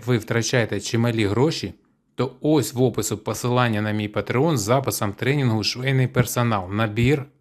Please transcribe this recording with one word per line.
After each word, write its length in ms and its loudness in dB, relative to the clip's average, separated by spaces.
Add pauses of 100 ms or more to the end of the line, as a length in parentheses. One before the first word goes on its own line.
ви 120 2
втрачаєте 600 0
чималі 460 0
гроші, 480 0 (400)
то 260 -4
ось 340 2
в 80 2
опису 360 0
посилання 640 0
на 100 -2
мій 160 -2
Patreon 480 0
з 40 0
записом 520 0
тренінгу 500 0
"Швейний 440 0
персонал. 680 0
Набір, 520 2 (160)